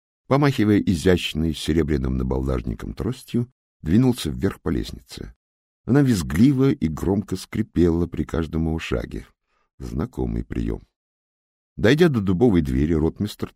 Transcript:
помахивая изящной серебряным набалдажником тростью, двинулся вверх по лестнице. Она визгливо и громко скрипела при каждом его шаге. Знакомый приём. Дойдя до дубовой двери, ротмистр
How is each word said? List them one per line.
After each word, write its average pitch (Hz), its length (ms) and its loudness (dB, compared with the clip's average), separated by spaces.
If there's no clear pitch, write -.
помахивая 127 520 4
изящной 82 720 0
серебряным 73 640 -2
набалдажником 64 760 -4
тростью, - 580 -6
двинулся 117 480 2
вверх 65 320 -4
по 92 80 -6
лестнице. - 640 -8
Она 139 160 4
визгливо 127 720 2
и - 160 -2
громко 92 480 -4
скрипела 87 720 0
при 80 160 -6
каждом 80 440 -4
его 80 120 -2
шаге. 58 460 -8
Знакомый 62 640 -6
приём. 55 380 -6
Дойдя 151 340 4
до 120 120 0
дубовой 95 400 4
двери, 69 320 0
ротмистр 82 640 -2